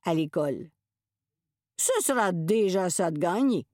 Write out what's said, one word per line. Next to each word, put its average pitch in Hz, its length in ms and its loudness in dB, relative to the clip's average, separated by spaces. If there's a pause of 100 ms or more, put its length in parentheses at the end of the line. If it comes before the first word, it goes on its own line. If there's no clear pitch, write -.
à 170 120 0
l'école. 151 560 -2 (1080)
Ce - 140 0 (100)
sera 226 300 0
déjà 185 580 0
ça 170 200 0
de 156 80 -4
gagné. 180 560 0